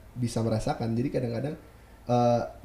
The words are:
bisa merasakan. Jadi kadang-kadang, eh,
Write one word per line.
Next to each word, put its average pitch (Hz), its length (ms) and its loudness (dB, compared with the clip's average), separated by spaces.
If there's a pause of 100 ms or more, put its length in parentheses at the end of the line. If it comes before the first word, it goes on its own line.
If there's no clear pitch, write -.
(120)
bisa 120 280 -2
merasakan. 113 520 0
Jadi 120 180 0
kadang-kadang, 131 440 -4 (500)
eh, 120 360 4 (240)